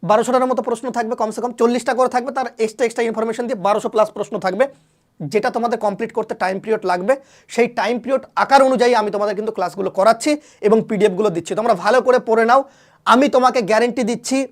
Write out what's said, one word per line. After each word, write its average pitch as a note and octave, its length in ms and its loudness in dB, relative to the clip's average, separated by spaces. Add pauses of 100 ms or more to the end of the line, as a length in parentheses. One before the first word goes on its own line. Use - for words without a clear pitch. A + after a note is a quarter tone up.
বারোশোটার A#3 420 2
মতো B3+ 160 -2
প্রশ্ন A#3+ 280 -4
থাকবে, A#3 260 -4
কমসে A3 240 -4
কম A#3+ 120 -4
চল্লিশটা A#3+ 420 0
করে B3 140 2
থাকবে, B3 240 -2
তার C4 140 -4 (120)
এক্সট্রা, A3 280 -2
এক্সট্রা A#3 180 -2
ইনফরমেশন A3+ 420 -4
দিয়ে A3 160 -6
বারোশো G3+ 260 0
প্লাস G#3+ 220 2
প্রশ্ন - 280 -8
থাকবে, F#3+ 300 0 (520)
যেটা F#3 300 -2
তোমাদের A3+ 280 -2
কমপ্লিট G#3+ 340 -4
করতে - 220 -6
টাইম F#3+ 260 -4
পিরিয়ড A3 260 -4
লাগবে। F3+ 300 0 (320)
সেই A#3 200 0
টাইম A#3 300 -2
পিরিয়ড C4 240 -2 (140)
আকার C4+ 260 6
অনুযায়ী B3 320 4
আমি G#3 160 0
তোমাদের G#3 240 -2
কিন্তু G#3+ 180 -6
ক্লাসগুলো F#3+ 380 -4
করাচ্ছি A3+ 460 0 (240)
এবং G#3+ 280 2
পিডিএফগুলো G#3 420 0
দিচ্ছি। E3+ 240 -6
তোমরা A3 200 0
ভালো G#3 260 2
করে B3 180 2
পড়ে A3+ 260 0
নাও। C4 200 4 (400)
আমি B3 240 4
তোমাকে B3 340 2
গ্যারেন্টি A3 400 0
দিচ্ছি B3 500 -2